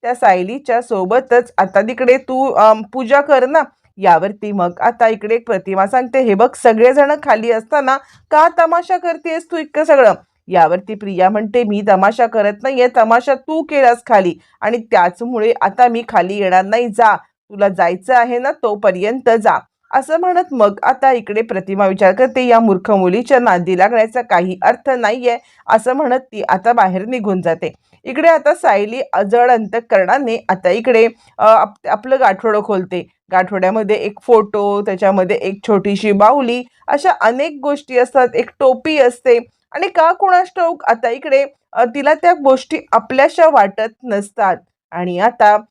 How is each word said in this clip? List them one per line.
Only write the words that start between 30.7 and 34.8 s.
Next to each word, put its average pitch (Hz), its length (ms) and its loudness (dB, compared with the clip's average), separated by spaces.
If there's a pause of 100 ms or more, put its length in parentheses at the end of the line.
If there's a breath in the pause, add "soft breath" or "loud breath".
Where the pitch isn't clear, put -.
अ, - 80 0
आप-, 214 420 2
आपलं 247 320 -4
गाठोडं 208 440 0
खोलते. 185 440 -6 (240)
गाठोड्यामध्ये 190 640 -2
एक 208 260 -8
फोटो, 208 600 0